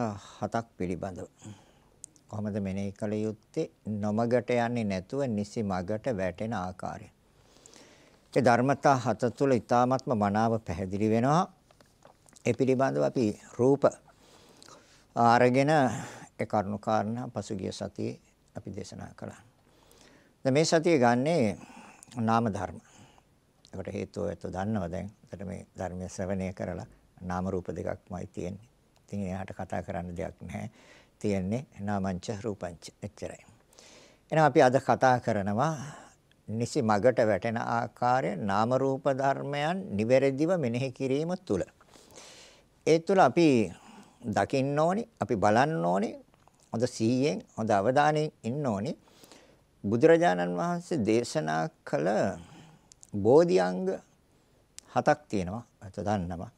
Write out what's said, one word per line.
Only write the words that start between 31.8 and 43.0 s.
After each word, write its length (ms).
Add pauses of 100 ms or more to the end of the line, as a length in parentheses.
රූපංච. 460 (140)
එච්චරයි. 440 (880)
එහෙනම් 120
අපි 180
අද 160
කතා 400
කරනවා 560 (760)
නිසි 340
මගට 380
වැටෙන 380
ආකාරය 800
නාම 340
රූප 400
ධර්මයන් 640 (140)
නිවැරදිව 640
මෙනෙහි 360
කිරීම 480
තුළ. 240 (1200)
ඒ 120
තුළ 220